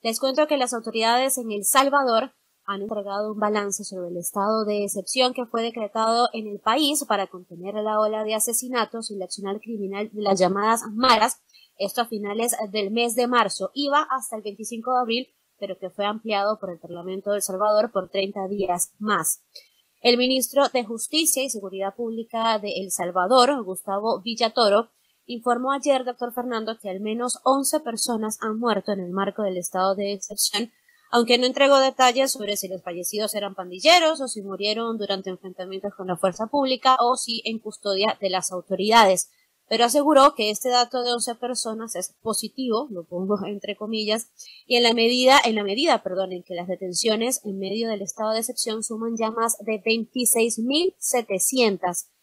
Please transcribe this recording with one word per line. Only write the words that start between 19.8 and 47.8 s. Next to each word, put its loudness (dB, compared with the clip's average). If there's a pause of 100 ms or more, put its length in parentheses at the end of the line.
El 6
ministro 2
de 0
Justicia -2
y -2
Seguridad -6
Pública -2
de -4
El -8
Salvador, 2
Gustavo -4
Villatoro, 2 (340)
informó -2
ayer, 0
doctor -6
Fernando, -4
que -8
al -6
menos -4
once 2
personas -4
han -4
muerto 0
en -4
el -8
marco -4
del -2
estado 0
de -4
excepción, -4 (400)
aunque 4
no 2
entregó 6
detalles 4
sobre -4
si -8
los -8
fallecidos -4
eran -4
pandilleros 4
o -6
si -8
murieron -4
durante -4
enfrentamientos -10
con -10
la -2
fuerza -2
pública 2
o 4
si -8
en -6
custodia -2
de -2
las 0
autoridades. 4 (380)
Pero 4
aseguró 6
que 0
este -4
dato 2
de 0
once -2
personas -6
es -8
positivo, -2
lo -8
pongo -2
entre -6
comillas, -4 (340)
y 2
en 6
la 4
medida, 6
en 2
la 0
medida, 2
perdón, -4
en -10
que -12
las -6
detenciones -2
en -6
medio -4